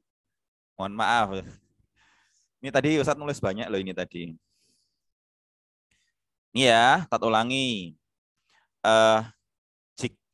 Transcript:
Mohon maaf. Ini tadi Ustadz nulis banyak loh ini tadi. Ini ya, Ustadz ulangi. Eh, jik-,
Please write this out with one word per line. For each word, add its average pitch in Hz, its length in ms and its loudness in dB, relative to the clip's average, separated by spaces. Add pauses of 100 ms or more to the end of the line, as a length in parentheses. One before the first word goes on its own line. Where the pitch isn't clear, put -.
(760)
Mohon 98 160 -8
maaf. 110 340 0 (1300)
Ini 135 80 -12
tadi 143 320 2
Ustadz 143 160 -2
nulis 147 240 -8
banyak 101 240 -4
loh 98 160 -4
ini 95 80 -8
tadi. 87 400 -10 (2250)
Ini 127 160 2
ya, 123 400 6
Ustadz 113 160 -2
ulangi. 113 720 -2 (880)
Eh, 110 360 6 (760)
jik-, - 240 -10 (120)